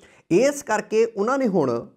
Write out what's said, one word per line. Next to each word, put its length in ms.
ਇਸ 320
ਕਰਕੇ 420
ਉਹਨਾਂ 340
ਨੇ 80
ਹੁਣ 400